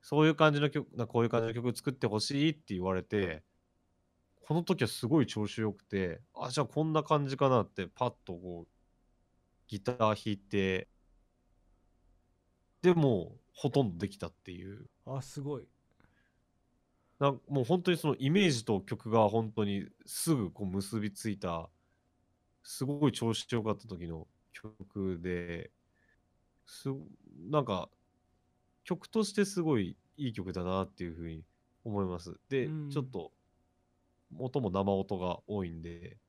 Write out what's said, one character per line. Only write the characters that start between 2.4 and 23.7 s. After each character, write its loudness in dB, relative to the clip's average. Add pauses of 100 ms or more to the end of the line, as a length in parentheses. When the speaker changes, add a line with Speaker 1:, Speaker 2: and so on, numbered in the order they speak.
Speaker 1:
い 2
っ -4
て -10
言 -2
わ 2
れ 0
て、 -2 (960)
こ -4
の 2
時 2
は 2
す -6
ご 6
い 4
調 -2
子 -6
良 0
く -14
て、 -2 (140)
あ、 -8
じ -2
ゃ 2
あ 0
こ -2
ん 0
な 0
感 2
じ -4
か 4
な 8
っ -2
て -6
パ -4
ッ -4 (120)
と -10
こ -12
う、 -20 (960)
ギ -8
タ -2
ー -6
弾 4
い -2
て、 0 (1900)
で、 8
も 4
う -20 (140)
ほ -2
と 4
ん 0
ど -10
で -4
き -14
た -8
っ -12
て -18
い -12
う。 -18 (160)
Speaker 2:
あ、 -8
す -12
ご -6
い。 -16 (1500)
Speaker 1:
な、 4 (140)
も 0
う 2
本 2
当 2
に 4
そ -2
の 2
イ 0
メ 6
ー 6
ジ 0
と 2
曲 -8
が 6
本 0
当 -2
に -2 (200)
す -2
ぐ -2
こ -10
う -4
結 -4
び -4
つ -6
い -4
た、 -6 (960)
す -10
ご 2
い 6
調 0
子 -6
良 0
か 0